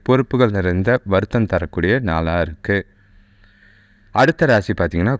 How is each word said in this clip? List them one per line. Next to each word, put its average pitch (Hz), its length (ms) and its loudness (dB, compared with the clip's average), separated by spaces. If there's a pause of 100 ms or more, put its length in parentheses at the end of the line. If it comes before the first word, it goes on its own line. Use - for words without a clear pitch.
பொறுப்புகள் 127 460 2
நிறைந்த 95 540 0
வருத்தம் 104 420 0
தரக்கூடிய 90 540 -2
நாளா 82 420 -2
இருக்கு. 85 440 -4 (1300)
அடுத்த 143 340 2
ராசி 110 360 2
பார்த்தீங்கன்னா 87 380 0